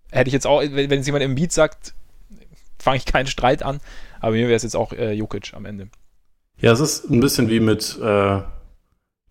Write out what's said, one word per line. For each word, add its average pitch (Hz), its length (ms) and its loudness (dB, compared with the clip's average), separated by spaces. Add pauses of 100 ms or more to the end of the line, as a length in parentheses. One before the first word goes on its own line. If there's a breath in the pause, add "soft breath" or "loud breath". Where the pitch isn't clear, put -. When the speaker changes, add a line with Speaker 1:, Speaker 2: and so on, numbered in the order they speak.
(100)
Speaker 1:
hätte 127 180 2
ich - 60 -4
jetzt 135 120 0
auch, 143 160 4
wenn, 143 120 -4
wenn 139 160 0
jetzt 139 160 0
jemand 143 180 0
Embiid 135 280 -2
sagt, - 400 0 (840)
fange 135 180 2
ich 127 80 -4
keinen 131 220 0
Streit - 360 0
an, 139 180 -6 (400 loud breath)
aber 113 120 0
mir 113 140 2
wäre 117 100 4
es 110 60 0
jetzt 113 140 -4
auch, - 180 -2
äh, 110 180 -4
Jokic 104 420 -6
am 101 120 -14
Ende. 98 220 -14 (680)
Speaker 2:
Ja, 117 140 6
es 117 80 4
ist - 300 -2
ein 113 100 4
bisschen 131 300 2
wie 113 100 2
mit, 107 420 0
äh, 101 380 2 (920)